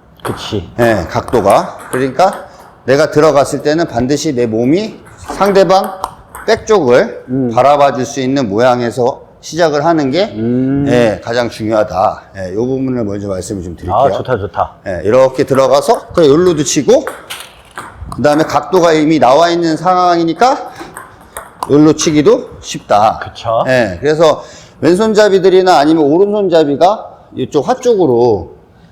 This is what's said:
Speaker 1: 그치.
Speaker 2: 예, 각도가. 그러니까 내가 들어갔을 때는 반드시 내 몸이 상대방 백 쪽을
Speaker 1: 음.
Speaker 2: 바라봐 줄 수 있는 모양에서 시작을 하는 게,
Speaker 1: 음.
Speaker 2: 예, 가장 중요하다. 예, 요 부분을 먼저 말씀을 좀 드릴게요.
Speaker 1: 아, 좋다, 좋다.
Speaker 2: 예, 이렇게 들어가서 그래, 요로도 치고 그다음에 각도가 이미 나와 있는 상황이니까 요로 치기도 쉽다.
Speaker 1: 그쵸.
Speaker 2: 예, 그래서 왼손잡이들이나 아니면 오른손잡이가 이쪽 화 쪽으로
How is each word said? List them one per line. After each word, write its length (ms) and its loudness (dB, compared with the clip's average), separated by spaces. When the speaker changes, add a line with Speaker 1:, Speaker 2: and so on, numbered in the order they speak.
Speaker 1:
그치. 560 -8
Speaker 2:
예, 320 0
각도가. 680 0
그러니까 560 -2
내가 260 2
들어갔을 520 2
때는 260 0
반드시 460 -2
내 120 0
몸이 540 -2
상대방 840 0
백 200 -2
쪽을 640 2
Speaker 1:
음. 260 -2
Speaker 2:
바라봐 400 4
줄 120 -4
수 140 -8
있는 280 -2
모양에서 760 0
시작을 440 -2
하는 280 0
게, 140 0
Speaker 1:
음. 520 -2
Speaker 2:
예, 360 2
가장 260 -4
중요하다. 720 -2
예, 180 -10
요 100 -2
부분을 400 -4
먼저 220 -6
말씀을 380 -6
좀 100 -12
드릴게요. 220 -6
Speaker 1:
아, 160 2
좋다, 260 -4
좋다. 360 -6
Speaker 2:
예, 180 -6
이렇게 400 2
들어가서 680 0
그래, 160 4
요로도 340 2
치고 420 0
그다음에 300 2
각도가 480 2
이미 260 2
나와 320 4
있는 260 0
상황이니까 920 0
요로 240 6
치기도 560 0
쉽다. 600 -2
Speaker 1:
그쵸. 460 -4
Speaker 2:
예, 340 0
그래서 420 2
왼손잡이들이나 960 2
아니면 280 2
오른손잡이가 1000 0
이쪽 320 -2
화 60 -2
쪽으로 840 0